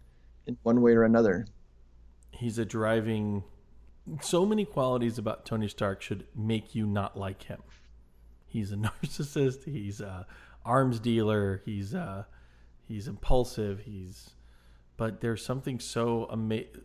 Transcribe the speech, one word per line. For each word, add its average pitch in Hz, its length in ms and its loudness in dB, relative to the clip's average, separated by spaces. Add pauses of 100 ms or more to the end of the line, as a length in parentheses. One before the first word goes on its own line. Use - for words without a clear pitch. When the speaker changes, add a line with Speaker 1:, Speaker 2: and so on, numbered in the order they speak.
(480)
Speaker 1:
in 123 160 -8
one 120 180 4
way 117 120 8
or 113 100 8
another. 113 420 6 (880)
Speaker 2:
He's 117 260 -6
a 113 80 0
driving, 107 800 0 (760)
so 180 280 2
many 214 180 2
qualities 123 540 0
about 107 260 -6
Tony 110 220 -2
Stark 98 340 -2
should 95 240 -8 (100)
make 110 380 -2
you 107 140 0
not 101 280 -2
like 98 280 -8
him. - 180 -12 (840)
He's 104 240 -4
a 101 60 -6
<laughs> 107 260 -4
narcissist. 143 600 -2
He's 104 360 -8
a 92 240 -10 (400)
arms 123 340 2
dealer. 107 680 2
He's, 101 280 -6
uh, 101 300 -6 (640)
he's 110 200 -8
impulsive. 107 760 2
He's, 95 500 -14 (680)
but 110 240 -4
there's 113 240 -2
something 131 340 -4
so 117 520 0
ama-, 110 320 -2 (220)